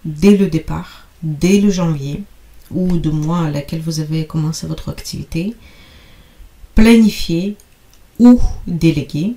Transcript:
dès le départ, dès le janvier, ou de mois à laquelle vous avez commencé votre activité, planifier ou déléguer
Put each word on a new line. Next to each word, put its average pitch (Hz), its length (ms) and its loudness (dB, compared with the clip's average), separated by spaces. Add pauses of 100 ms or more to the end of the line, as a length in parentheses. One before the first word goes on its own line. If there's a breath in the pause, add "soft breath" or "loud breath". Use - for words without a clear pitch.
dès 165 320 4
le 190 120 2
départ, 160 580 -8 (160)
dès 165 360 0
le 202 120 2
janvier, 165 540 -4 (460)
ou 180 280 -2
de 151 100 -2
mois 156 380 -2
à 151 40 -4
laquelle 147 300 -8
vous 160 200 -6
avez 156 260 -6
commencé 160 400 -6
votre 156 240 -10
activité, 165 640 -10 (1200 soft breath)
planifier 208 800 4 (640)
ou 240 200 8 (280)
déléguer 165 720 -2